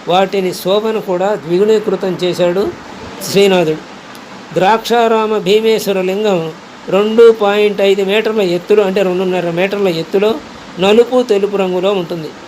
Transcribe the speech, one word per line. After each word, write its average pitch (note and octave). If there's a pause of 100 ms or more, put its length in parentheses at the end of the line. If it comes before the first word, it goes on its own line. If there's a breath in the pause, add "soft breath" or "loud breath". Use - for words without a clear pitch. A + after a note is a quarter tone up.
వాటిని F#3
శోభను G#3+
కూడా G3
ద్విగుణీకృతం F#3+
చేశాడు F3+ (640)
శ్రీనాథుడు. F3+ (760)
ద్రాక్షారామ A3
భీమేశ్వర G3+
లింగం F#3 (380)
రెండు A3
పాయింట్ G#3
ఐదు G3
మీటర్ల G#3+
ఎత్తులో, F#3
అంటే F#3+
రెండున్నర F3+
మీటర్ల G3
ఎత్తులో F3+ (440)
నలుపు A#3
తెలుపు G3+
రంగులో F#3
ఉంటుంది. E3+ (180)